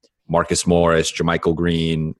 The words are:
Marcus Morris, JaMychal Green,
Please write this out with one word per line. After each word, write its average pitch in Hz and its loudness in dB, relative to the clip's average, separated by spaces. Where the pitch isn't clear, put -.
Marcus 85 0
Morris, 85 2
JaMychal 82 0
Green, 82 -2